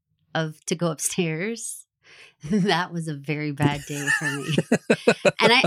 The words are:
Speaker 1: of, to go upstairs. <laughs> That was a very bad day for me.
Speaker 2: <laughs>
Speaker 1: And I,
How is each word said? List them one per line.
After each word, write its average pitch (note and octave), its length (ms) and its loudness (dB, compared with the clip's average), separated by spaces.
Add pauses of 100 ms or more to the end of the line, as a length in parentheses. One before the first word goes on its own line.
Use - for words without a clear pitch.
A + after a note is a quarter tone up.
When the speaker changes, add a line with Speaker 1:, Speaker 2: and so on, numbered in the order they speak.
(340)
Speaker 1:
of, D#3+ 300 -4
to - 100 -2
go E3+ 160 0
upstairs. F3 1000 -4
<laughs> - 40 -20 (560)
That F3+ 420 2
was E3 160 -6
a D3+ 60 -4
very D3 360 -4
bad C#3+ 360 0
day C#3+ 200 -8 (120)
for D3+ 120 -6
me. C#3+ 320 -4
Speaker 2:
<laughs> - 40 -20 (720)
Speaker 1:
And A3+ 120 6
I, B3+ 140 6